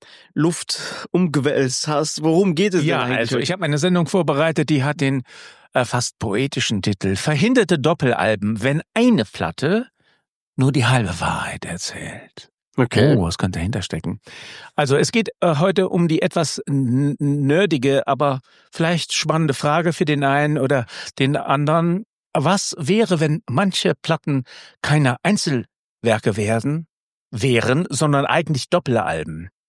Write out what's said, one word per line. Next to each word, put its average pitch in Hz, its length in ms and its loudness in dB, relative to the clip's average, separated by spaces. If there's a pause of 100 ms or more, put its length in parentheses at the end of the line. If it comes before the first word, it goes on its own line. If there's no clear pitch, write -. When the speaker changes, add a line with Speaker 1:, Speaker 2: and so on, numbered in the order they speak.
(340)
Speaker 1:
Luft - 460 -2 (320)
umgewälzt 143 760 0
hast, 151 360 -2
worum 165 320 4
geht 190 180 2
es 165 100 2
Speaker 2:
Ja, 160 160 0
Speaker 1:
denn 120 80 -2
eigentlich? 117 120 0
Speaker 2:
also, 120 200 -2
ich 170 120 -2
hab 190 100 -6
eine 147 160 0
Sendung 175 300 2
vorbereitet, 156 640 0
die 143 140 2
hat 143 180 -2
den, 135 220 0 (500)
äh, 123 120 2
fast - 340 -4
poetischen 113 640 -2
Titel 98 340 -2
Verhinderte 175 640 2
Doppelalben, 110 840 0
wenn 143 180 0 (120)
eine 220 320 4
Platte 151 600 -2 (680)
nur 131 160 2
die 123 140 2
halbe 113 340 0
Wahrheit - 460 -6
erzählt. - 840 -12 (280)
Speaker 1:
Okay. 131 400 4
Speaker 2:
Oh, 92 60 2
was 85 140 -2
könnte 92 220 -2
dahinter 95 220 -2
stecken? 90 380 -6 (560)
Also, 143 220 2
es - 160 2
geht, 226 160 0 (100)
äh, 170 180 2
heute 185 320 2
um 170 200 2
die 156 120 0
etwas 175 360 -2 (100)
n-, 139 520 0
nerdige, 143 880 2
aber 135 320 0 (320)
vielleicht 165 420 -2
spannende 160 400 0
Frage 156 400 0
für - 120 -2
den 143 200 2
einen 147 320 2
oder 131 280 0 (340)
den 139 180 2
anderen. 165 680 0 (340)
Was 165 400 0
wäre, 180 440 0
wenn 151 280 0
manche 180 520 0
Platten 147 420 -2 (380)
keine 139 420 2
Einzelwerke 117 1120 -2
werden, 113 500 -2 (460)
wären, 139 580 2
sondern 143 360 2
eigentlich 156 440 -2
Doppelalben? 82 800 -2 (200)